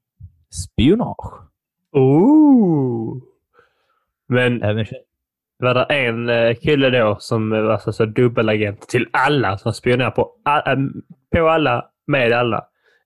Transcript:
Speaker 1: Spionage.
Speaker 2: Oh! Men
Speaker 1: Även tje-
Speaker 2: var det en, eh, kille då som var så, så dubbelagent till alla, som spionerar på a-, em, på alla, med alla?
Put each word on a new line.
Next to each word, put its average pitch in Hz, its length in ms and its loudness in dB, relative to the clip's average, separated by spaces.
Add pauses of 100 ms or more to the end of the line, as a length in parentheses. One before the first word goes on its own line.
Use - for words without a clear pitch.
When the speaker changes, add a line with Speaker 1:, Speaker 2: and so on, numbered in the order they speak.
(500)
Speaker 1:
Spionage. - 840 -2 (600)
Speaker 2:
Oh! 151 1200 4 (1120)
Men 123 340 0
Speaker 1:
Även 107 220 -2
tje- 131 180 -16 (560)
Speaker 2:
var 123 160 0
det 127 100 2
en, 120 440 -4
eh, 117 260 2
kille 135 360 0
då 110 300 2
som 110 300 -4
var 110 280 0
så, 113 140 -8
så 113 120 -2
dubbelagent 107 840 -2
till 127 240 -2
alla, 127 460 0
som 113 140 -6
spionerar 123 380 -2
på - 220 -2 (120)
a-, 147 280 -2
em, 135 200 -4 (440)
på 165 120 2
alla, 147 360 0 (220)
med 127 260 0
alla? 120 320 -2 (420)